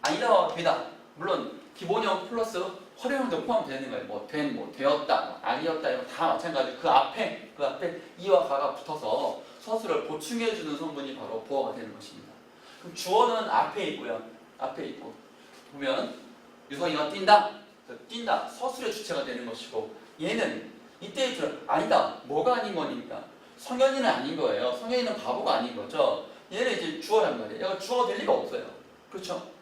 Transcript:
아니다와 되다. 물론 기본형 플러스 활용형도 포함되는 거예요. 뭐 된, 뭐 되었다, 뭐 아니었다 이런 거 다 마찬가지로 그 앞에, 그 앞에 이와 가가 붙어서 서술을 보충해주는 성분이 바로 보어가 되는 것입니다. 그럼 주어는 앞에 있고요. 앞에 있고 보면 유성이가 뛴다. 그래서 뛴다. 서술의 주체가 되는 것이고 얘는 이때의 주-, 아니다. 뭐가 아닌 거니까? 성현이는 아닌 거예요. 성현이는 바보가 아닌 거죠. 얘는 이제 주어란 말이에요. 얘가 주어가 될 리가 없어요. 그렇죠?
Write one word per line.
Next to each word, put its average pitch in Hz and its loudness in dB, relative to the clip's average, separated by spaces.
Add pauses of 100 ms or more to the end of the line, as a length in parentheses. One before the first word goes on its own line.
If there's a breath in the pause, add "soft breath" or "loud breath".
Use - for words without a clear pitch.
아니다와 - 4
되다. - 2 (320)
물론 - -2 (160)
기본형 190 0
플러스 220 -2 (360)
활용형도 254 0
포함되는 135 -2
거예요. 123 -6
뭐 - -8
된, 147 -2
뭐 - -8
되었다, - 4
뭐 - -10
아니었다 151 0
이런 123 0
거 - -14
다 165 0
마찬가지로 143 -2
그 - 2
앞에, - 2
그 - 0
앞에 - -2 (180)
이와 185 8
가가 139 2
붙어서 139 -2 (200 loud breath)
서술을 202 -2
보충해주는 170 -2
성분이 143 -6
바로 113 -6
보어가 110 -2
되는 107 -12
것입니다. - -18 (480 loud breath)
그럼 170 -14
주어는 226 2
앞에 - 0
있고요. 95 -6 (380)
앞에 - -6
있고 - -12 (580 loud breath)
보면 135 -2 (560)
유성이가 151 0
뛴다. 165 8 (360)
그래서 - -16
뛴다. 233 -2
서술의 254 -4
주체가 175 -4
되는 120 -8
것이고 - -8 (260 loud breath)
얘는 - -2 (280 loud breath)
이때의 254 -2
주-, - -4
아니다. - 4
뭐가 240 4
아닌 208 -2
거니까? 135 -6 (320 loud breath)
성현이는 262 2
아닌 262 0
거예요. 247 2
성현이는 233 -2
바보가 - 0
아닌 - -2
거죠. - 2 (260 loud breath)
얘는 226 0
이제 160 -4
주어란 208 4
말이에요. 110 -6
얘가 185 -2
주어가 - 2
될 - -2
리가 - 2
없어요. - 0 (460)
그렇죠? 180 -8 (120)